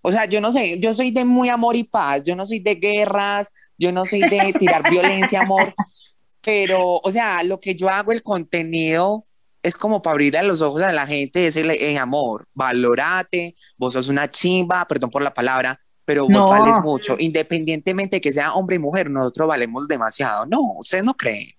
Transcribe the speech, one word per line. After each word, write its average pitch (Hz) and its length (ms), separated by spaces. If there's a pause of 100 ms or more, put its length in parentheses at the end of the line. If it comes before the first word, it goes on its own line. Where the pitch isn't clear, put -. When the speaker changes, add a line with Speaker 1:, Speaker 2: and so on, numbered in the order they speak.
Speaker 1:
o 180 100
sea, 220 140
yo 202 160
no 220 100
sé, 190 280
yo 226 160
soy 254 160
de 247 140
muy 247 240
amor 233 260
y 233 80
paz, 143 400
yo 175 120
no 190 100
soy 220 140
de 190 160
guerras, 202 760 (260)
yo 175 140
no 185 140
soy 202 160
de 196 360
tirar 175 240
Speaker 2:
<laughs> 339 80
Speaker 1:
violencia, 190 520
amor, 190 320 (680)
pero, 190 640
o 190 80
sea, 202 320
lo 185 160
que 190 160
yo 185 140
hago, 202 240
el 226 100
contenido, 170 1040 (360)
es 170 160
como 214 240
para 160 120
abrirle 147 300
los 180 180
ojos 151 200
a 190 120
la 143 120
gente 143 360
y - 20
decirle, 160 320 (160)
"Eh, 143 60
amor, 127 560
valórate, 139 1000 (220)
vos 123 160
sos 127 140
una 139 220
chimba", 180 580
perdón 127 220
por 143 120
la 139 120
palabra, 131 440 (280)
pero 143 180
vos 135 80
Speaker 2:
No. 196 160
Speaker 1:
vales 214 340
mucho, 139 380
independientemente 160 1000
que 147 100
sea 143 220
hombre 185 240
y - 20
mujer, 156 300
nosotros 135 400
valemos 127 380
demasiado, 117 580
¿no? 226 140 (200)
¿Ustedes 185 240
no 254 120
creen? 107 440